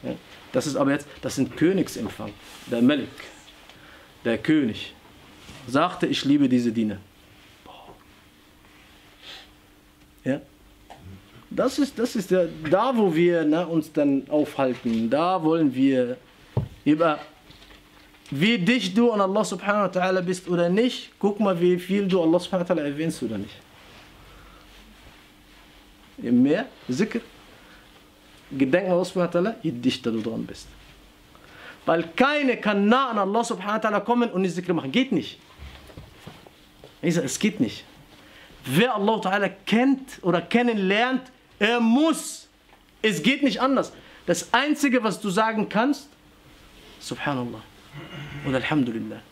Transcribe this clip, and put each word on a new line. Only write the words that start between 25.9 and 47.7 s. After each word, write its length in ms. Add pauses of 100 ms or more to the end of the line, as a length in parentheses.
Je 140
mehr 340 (240)
Zikr, 300 (1300)
Gedenken 380
an 60
Allah 120
subhanahu 280
wa 60
ta'ala, 220
je 100
dichter 400
du 100
dran 240
bist. 220 (1160)
Weil 180 (120)
keine 420
kann 300
nah 240
an 80
Allah 240
subhanahu 400
wa 60
ta'ala 120
kommen 300
und 100
nicht 140
Zikr 180
machen. 180
Geht 200
nicht. 260 (1700)
Ich 100
sag, 120
es 120
geht 220
nicht. 240 (840)
Wer 300
Allah 240
ta'ala 300 (180)
kennt 560
oder 180
kennenlernt, 880 (280)
er 200
muss. 680 (540)
Es 200
geht 220
nicht 180
anders. 320 (320)
Das 280
Einzige, 500
was 180
du 80
sagen 400
kannst, 400 (880)
Subhanallah. 640 (840)